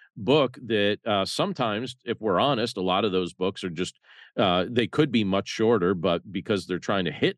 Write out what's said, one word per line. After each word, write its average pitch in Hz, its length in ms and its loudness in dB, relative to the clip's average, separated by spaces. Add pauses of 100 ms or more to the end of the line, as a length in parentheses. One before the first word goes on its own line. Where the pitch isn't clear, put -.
(160)
book 127 480 2
that, 104 400 0
uh, 104 220 2
sometimes, 127 680 -2 (100)
if 117 140 -4
we're 98 200 2
honest, 120 380 0
a 92 40 -4
lot 95 220 2
of 101 80 2
those 90 220 -2
books 95 280 -4
are 95 60 -4
just, 87 300 -6 (400)
uh, 92 320 2
they 117 160 0
could 147 260 0
be 110 100 2
much 98 260 0
shorter, 110 460 2
but 90 380 -2
because 95 340 -2
they're 90 120 -2
trying 98 260 -2
to 78 80 -2
hit - 260 -2